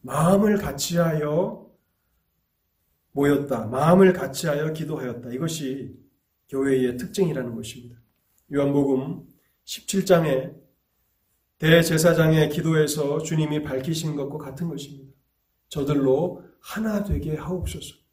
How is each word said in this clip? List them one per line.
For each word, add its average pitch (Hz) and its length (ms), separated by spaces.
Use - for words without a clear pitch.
마음을 196 560
같이하여 160 1080
모였다. 139 560
마음을 170 460
같이하여 156 600
기도하였다. 131 580
이것이 139 680
교회의 131 480
특징이라는 127 580
것입니다. - 440
요한복음 139 680
십칠 - 400
장에 156 460
대제사장의 160 920
기도에서 151 720
주님이 151 440
밝히신 143 520
것과 143 220
같은 160 320
것입니다. 139 420
"저들로 143 760
하나 214 440
되게 151 320
하옵소서." 160 600